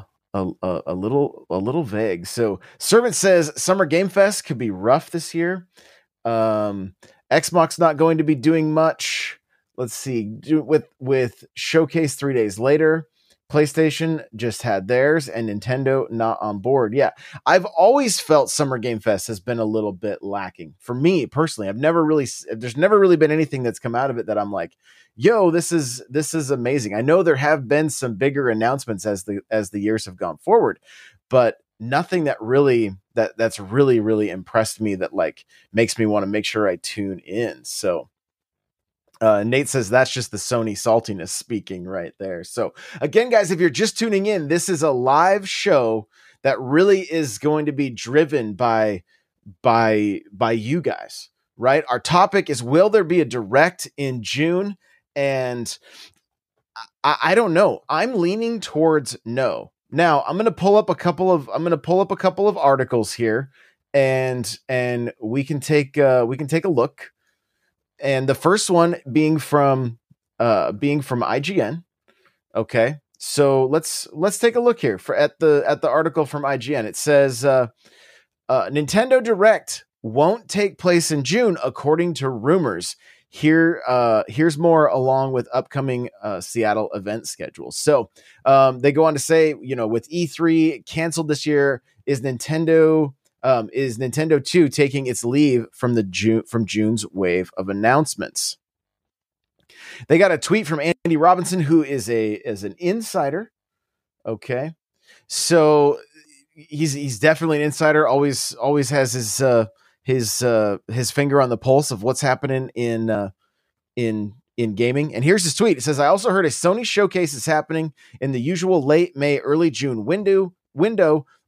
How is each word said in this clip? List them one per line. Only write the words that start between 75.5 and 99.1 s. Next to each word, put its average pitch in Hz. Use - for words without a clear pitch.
at 143
the 160
article 156
from 143
I 139
G 127
N. 110
It 95
says, 139
uh, 131
uh, 117
"Nintendo 214
Direct 214
won't 151
take 202
place 175
in 143
June, 190
according 156
to 131
rumors. 123
Here, 160
uh, 117
here's 147
more 160
along 131
with 123
upcoming, 131
uh, 101
Seattle 107
event 104
schedules." -
So, 139
um, 135
they 143
go 156
on 151
to 139
say, 156
you 131
know, 117
with 113
E 170
three 160
canceled 165
this 147
year, 139
is 139
Nintendo, 156
um, 117
is 123
Nintendo 139
too 165
taking 139
its 117
leave 127
from 123
the 110
Ju-, 101
from 117
June's 107
wave 90
of 95
announcements? 113